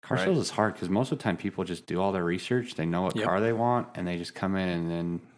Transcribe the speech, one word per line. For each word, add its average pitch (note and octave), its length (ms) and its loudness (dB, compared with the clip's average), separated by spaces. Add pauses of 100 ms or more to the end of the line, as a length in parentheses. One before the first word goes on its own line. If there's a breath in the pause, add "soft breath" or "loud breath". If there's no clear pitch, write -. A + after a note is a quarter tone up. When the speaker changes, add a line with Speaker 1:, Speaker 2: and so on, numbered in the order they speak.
Speaker 1:
Car - 140 0
Speaker 2:
Right? F#3 80 2
Speaker 1:
sales F3+ 140 4
is G2 100 0
hard G#2 260 2
'cause F2 140 -6
most A2+ 220 2
of - 80 -2
the - 40 -14
time F#2+ 140 0
people G2 260 -4
just F2+ 220 -6
do F2 160 0
all G2 100 2
their F#2+ 140 0
research. A#2 500 0
They E2 100 -2
know E2+ 180 0
what F2+ 120 0
Speaker 3:
Yep. A2 100 0
Speaker 1:
car F#2 140 2
they A2+ 140 2
want A#2+ 420 2
and F2+ 120 -4
they F2 100 -2
just E2+ 180 -8
come G2 200 -2
in F#2+ 120 0
and E2+ 220 -2
then E2+ 320 -2 (160)